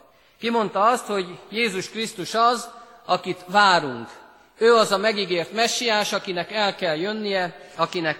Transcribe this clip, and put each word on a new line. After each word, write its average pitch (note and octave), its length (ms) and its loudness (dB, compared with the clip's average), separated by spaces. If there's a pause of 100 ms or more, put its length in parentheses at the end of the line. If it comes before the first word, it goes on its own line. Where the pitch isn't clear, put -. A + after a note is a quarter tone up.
(380)
Kimondta G#3+ 440 0
azt, A#3+ 240 2
hogy F3+ 320 -4 (100)
Jézus G3+ 420 -2
Krisztus G#3 440 -8
az, A#3 340 2 (360)
akit F3+ 420 -2
várunk. E3+ 640 4 (500)
Ő A#3 160 6
az G#3 180 4
a G3 40 2
megígért F#3+ 560 -2
messiás, A3 600 0
akinek F#3 400 -4
el G#3 220 0
kell D#3+ 220 -2
jönnie, G3 800 -4
akinek D#3+ 460 -2